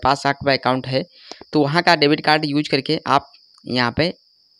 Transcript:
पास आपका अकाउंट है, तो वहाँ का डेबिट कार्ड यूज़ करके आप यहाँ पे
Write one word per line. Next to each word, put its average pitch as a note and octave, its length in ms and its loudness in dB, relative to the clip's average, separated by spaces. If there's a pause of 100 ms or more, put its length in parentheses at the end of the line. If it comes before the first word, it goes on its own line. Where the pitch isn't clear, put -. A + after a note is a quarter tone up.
पास C#3 240 2
आपका C#3 260 0
अकाउंट B2+ 340 -2
है, C3 160 -2 (500)
तो D3+ 80 2
वहाँ D3 220 0
का F3 120 6
डेबिट D3+ 300 2
कार्ड D#3 200 2
यूज़ D3 240 -2
करके D3+ 380 -2
आप C3+ 240 0 (360)
यहाँ A#2+ 300 -2
पे E3+ 160 -2 (460)